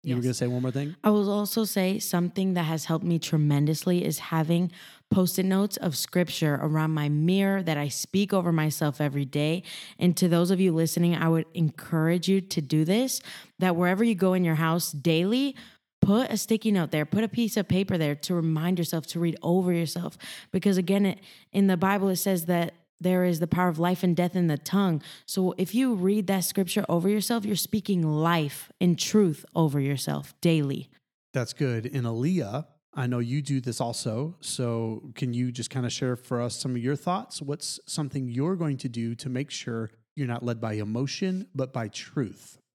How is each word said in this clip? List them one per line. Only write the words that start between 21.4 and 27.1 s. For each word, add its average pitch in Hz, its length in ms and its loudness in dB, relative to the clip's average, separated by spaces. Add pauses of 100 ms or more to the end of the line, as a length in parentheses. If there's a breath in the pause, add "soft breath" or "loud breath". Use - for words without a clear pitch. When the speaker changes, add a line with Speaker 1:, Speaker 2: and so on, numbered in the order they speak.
Speaker 2:
in 196 140 4
the 185 100 4
Bible, 196 320 2
it 185 80 0
says 180 280 0
that 170 280 0 (260)
there 180 240 2
is 175 160 2
the 170 80 0
power 180 220 2
of 156 100 -2
life 175 240 2
and 180 120 4
death 175 200 0
in 180 120 2
the 151 100 2
tongue. 180 440 0 (240 loud breath)
So 185 320 0
if - 160 -2
you 254 200 2
read 190 340 2
that 190 160 0
scripture 190 460 -2
over 170 180 2
yourself, 208 380 0